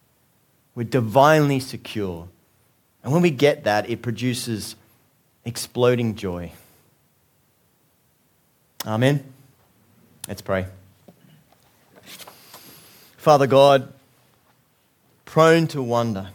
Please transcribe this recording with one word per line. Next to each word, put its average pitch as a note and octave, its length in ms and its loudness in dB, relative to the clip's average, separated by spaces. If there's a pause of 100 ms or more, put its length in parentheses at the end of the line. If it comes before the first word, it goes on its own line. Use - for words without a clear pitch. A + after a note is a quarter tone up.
(720)
We're A#2+ 100 -8
divinely C#3 760 2
secure. F#2+ 680 -10 (760)
And A#2 80 -6
when E3 100 2
we F3 80 4
get C#3+ 360 0
that, G#2+ 240 -2
it A2+ 120 -6
produces A#2 760 -6 (680)
exploding A#2+ 720 -2
joy. F2 380 -10 (2250)
Amen. B2+ 480 -2 (960)
Let's G2+ 120 -12
pray. F#2+ 260 -4 (2500)
Father C#3+ 300 4
God, C3+ 440 4 (1300)
prone E3 420 4
to C#3+ 140 -8
wonder. A#2 540 -4